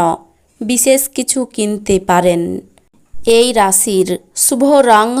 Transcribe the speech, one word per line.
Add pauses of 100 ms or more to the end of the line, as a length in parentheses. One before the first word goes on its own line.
(600)
বিশেষ (140)
কিছু (160)
কিনতে (140)
পারেন। (960)
এই (120)
রাশির (380)
শুভ (280)
রং (120)